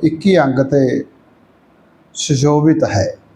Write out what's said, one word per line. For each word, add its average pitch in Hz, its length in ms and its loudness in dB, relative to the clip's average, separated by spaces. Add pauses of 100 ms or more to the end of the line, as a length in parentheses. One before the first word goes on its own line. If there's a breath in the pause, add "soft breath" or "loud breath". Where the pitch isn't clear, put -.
ਇੱਕੀ 165 340 0
ਅੰਗ 135 200 0
'ਤੇ 135 460 0 (1080)
ਸੁਸ਼ੋਭਿਤ 147 680 0
ਹੈ। 101 320 -2 (200)